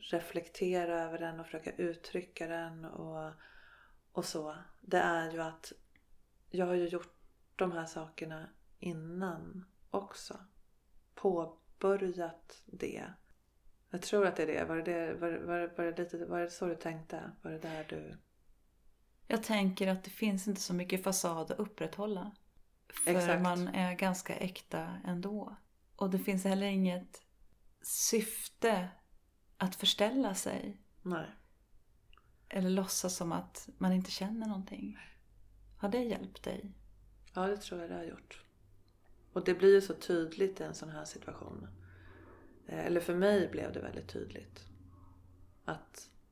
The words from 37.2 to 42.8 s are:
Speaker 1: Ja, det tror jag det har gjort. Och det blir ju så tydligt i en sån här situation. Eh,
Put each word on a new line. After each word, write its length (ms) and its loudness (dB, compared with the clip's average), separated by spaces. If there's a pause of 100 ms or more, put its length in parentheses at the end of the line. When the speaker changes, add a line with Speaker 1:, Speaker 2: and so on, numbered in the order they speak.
Speaker 1:
Ja, 140 0
det 100 0
tror 240 -8
jag 80 -6
det 60 -4
har 80 -6
gjort. 400 -14 (880)
Och 100 -2
det 100 4
blir 200 12
ju 80 12
så 120 -2
tydligt 680 2
i 20 -4
en 100 -6
sån 160 -10
här 160 -10
situation. 640 -10 (1000)
Eh, 180 -4